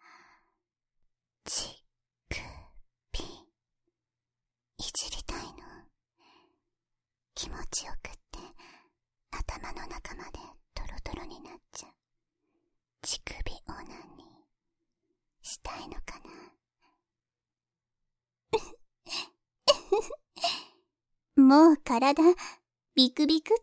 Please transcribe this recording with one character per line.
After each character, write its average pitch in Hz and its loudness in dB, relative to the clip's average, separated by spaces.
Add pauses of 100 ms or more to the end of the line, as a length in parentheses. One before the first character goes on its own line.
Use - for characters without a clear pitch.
(1400)
乳 - -6 (460)
首、 - -8 (2500)
い - -10 (100)
じ - -4
り - -8
た - -8
い - -10
の？ - -14 (1800)
気 - -10
持 - -12 (120)
ち - -6
よ - -14 (100)
く - -12
っ - -18 (200)
て、 - -14 (920)
頭 - -8
の - -12
中 - -14
ま - -14
で - -14 (340)
ト - -8
ロ - -10
ト - -10
ロ - -14
に - -16
な - -20
っ - -20 (140)
ち - -14
ゃ - -20
う。 - -20 (1080)
乳 - -4
首 - -10 (320)
オ - -10
ナ - -14
ニ - -16
ー、 - -18 (1500)
し - -10
た - -12
い - -16
の - -14
か - -10 (4000)
な？ 277 10
<laughs> - -
も 302 12
う 294 4
体、 269 2 (720)
ビ 254 6
ク 302 2
ビ 320 2
ク - 0
っ 466 6